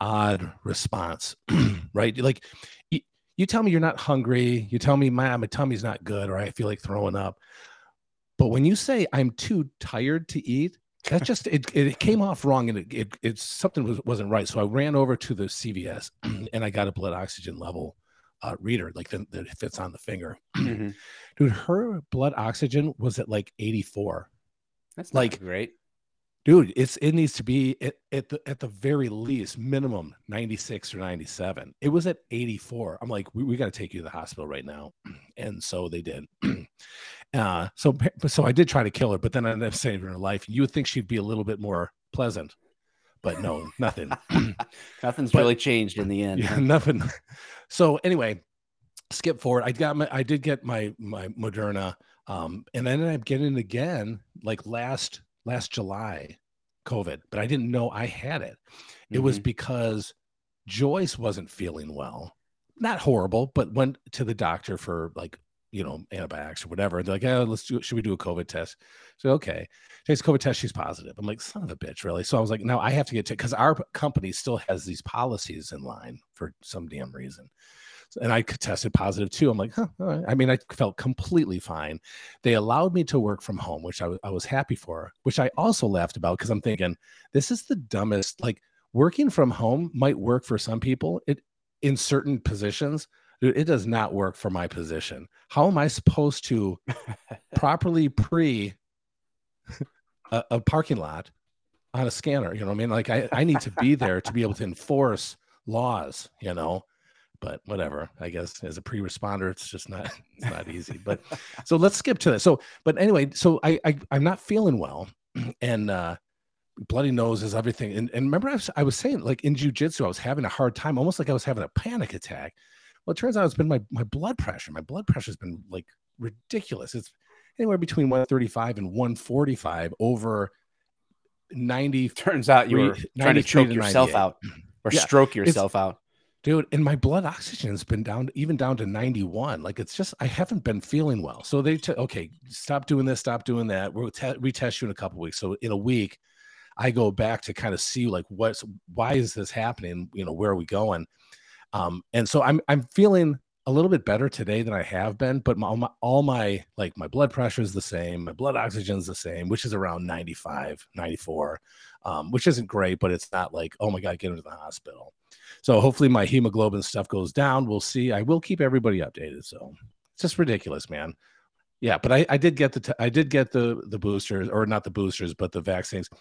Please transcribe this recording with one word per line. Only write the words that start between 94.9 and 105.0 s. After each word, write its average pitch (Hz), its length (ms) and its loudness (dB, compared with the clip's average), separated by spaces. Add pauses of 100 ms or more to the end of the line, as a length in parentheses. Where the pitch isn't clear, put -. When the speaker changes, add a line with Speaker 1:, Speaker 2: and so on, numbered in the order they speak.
Speaker 1:
How 151 200 6
am 180 100 4
I 147 80 4
supposed - 600 2
to 101 300 0 (120)
Speaker 2:
<laughs> - 640 -10
Speaker 1:
properly 160 540 4
pre 120 640 2 (920)
<laughs> - 640 -14
a, 120 180 0
a 117 100 2
parking 151 360 0
lot 78 340 -8 (640)
on 127 120 0
a 117 40 -2
scanner? 135 440 -2
You 104 60 -6
know 101 60 -6
what 98 60 -2
I 104 40 -2
mean? 117 140 0
Like, 110 200 0
I, 110 220 0
I 131 120 2
need 156 160 4
to 113 100 -8 (100)
be 135 140 6
there 95 260 2
to - 120 -6
be 117 100 0
able 101 120 0
to 117 100 -6
enforce 117 720 -2 (300)